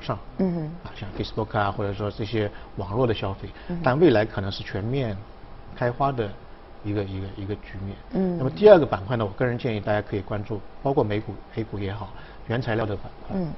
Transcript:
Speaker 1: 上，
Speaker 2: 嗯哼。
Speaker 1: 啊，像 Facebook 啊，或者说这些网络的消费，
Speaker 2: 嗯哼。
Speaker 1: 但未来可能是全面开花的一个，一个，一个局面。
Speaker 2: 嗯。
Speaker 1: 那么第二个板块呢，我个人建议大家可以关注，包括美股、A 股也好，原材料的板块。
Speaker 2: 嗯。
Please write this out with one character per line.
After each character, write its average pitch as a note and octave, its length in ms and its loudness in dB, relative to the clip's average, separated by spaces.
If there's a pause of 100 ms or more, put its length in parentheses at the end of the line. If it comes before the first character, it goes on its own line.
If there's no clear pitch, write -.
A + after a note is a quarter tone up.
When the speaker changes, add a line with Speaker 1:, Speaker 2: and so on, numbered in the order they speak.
Speaker 1:
上， A#2 160 -4 (200)
Speaker 2:
嗯 F#3 180 2
哼。 E3 80 -2 (200)
Speaker 1:
啊， - 120 -10
像 G2 120 -10 (100)
Facebook A2 420 -2
啊， G2+ 100 4
或 G2+ 160 -2
者 G2+ 80 0
说 G#2 160 -2
这 A2 140 -4
些 G#2 260 0 (280)
网 F#2+ 160 -4
络 B2+ 120 4
的 A#2 80 4
消 G2 200 -2
费， B2+ 160 -8 (180)
Speaker 2:
嗯 F3 80 -4
哼。 E3+ 80 -4
Speaker 1:
但 C3+ 160 4
未 E3 120 10
来 G#2+ 120 8
可 A2+ 160 -2
能 G2 100 -2
是 G2 140 -4
全 - 200 -4
面 A#2 320 0 (600)
开 B2 160 0
花 C#3 200 2
的 A#2 160 0 (560)
一 G#2 100 -2
个， G2+ 100 2
一 F#2+ 160 -4
个， G2 80 -4 (100)
一 G2+ 80 -6
个 G2+ 100 -2
局 - 300 -8
面。 G2 100 -4 (180)
Speaker 2:
嗯。 F3+ 240 2
Speaker 1:
那 C3 60 0
么 B2+ 60 2
第 E3+ 200 8
二 G3 100 12
个 C#3+ 60 4
板 G2 200 -2
块 A#2+ 100 0
呢， A2+ 80 2
我 G2+ 80 0
个 C3 140 0
人 A#2+ 120 2
建 A#2 180 0
议 G#2 40 -2
大 G#2+ 140 0
家 G#2 80 2
可 - 140 -4
以 G2 60 0
关 G#2 220 -4
注， G#2 160 -4 (220)
包 C3+ 100 2
括 C#3 120 4
美 G#2 160 0
股、 G#2+ 140 -6 (220)
A A2+ 80 0
股 G#2+ 140 -6
也 G2 160 -2
好， G#2 160 -8 (380)
原 A#2 140 0
材 A#2+ 140 0
料 A#2 100 2
的 G2 100 -2
板 - 100 -6 (220)
块。 G3 100 -4
Speaker 2:
嗯。 E3+ 200 0